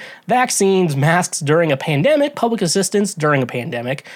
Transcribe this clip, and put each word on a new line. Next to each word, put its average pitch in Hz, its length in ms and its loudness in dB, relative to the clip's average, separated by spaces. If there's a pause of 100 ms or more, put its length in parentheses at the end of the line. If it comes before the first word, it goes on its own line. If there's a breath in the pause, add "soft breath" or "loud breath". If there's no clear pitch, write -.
(260 loud breath)
vaccines, 196 680 2
masks 165 460 0
during 156 320 2
a 139 40 2
pandemic, 285 580 0
public 233 260 -2
assistance 196 540 0
during 151 280 0
a 123 40 -2
pandemic, 123 680 -6